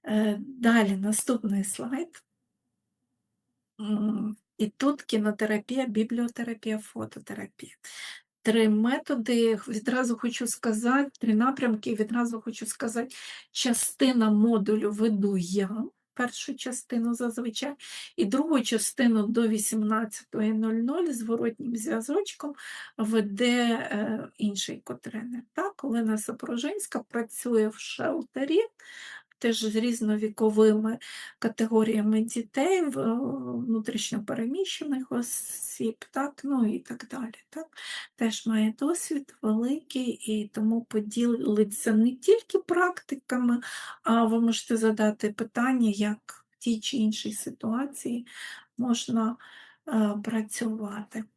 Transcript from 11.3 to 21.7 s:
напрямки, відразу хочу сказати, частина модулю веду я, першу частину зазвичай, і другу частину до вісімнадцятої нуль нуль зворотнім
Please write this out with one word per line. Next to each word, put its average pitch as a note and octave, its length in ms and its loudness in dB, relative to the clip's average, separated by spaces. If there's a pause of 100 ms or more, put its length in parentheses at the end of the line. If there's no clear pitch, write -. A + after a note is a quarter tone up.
напрямки, A#3+ 600 2
відразу A3+ 460 0
хочу A3+ 260 -8
сказати, A#3 480 -4 (360)
частина A#3+ 800 2
модулю G#3+ 640 4
веду G3+ 460 2
я, G3 460 -2 (300)
першу B3 400 -4
частину A#3+ 600 -4
зазвичай, A#3+ 600 -4 (420)
і - 80 2
другу C#4 360 2
частину A3 680 2
до A#3 220 2
вісімнадцятої G#3+ 1040 0
нуль A3 220 0
нуль C#4+ 380 0
зворотнім A#3 640 -2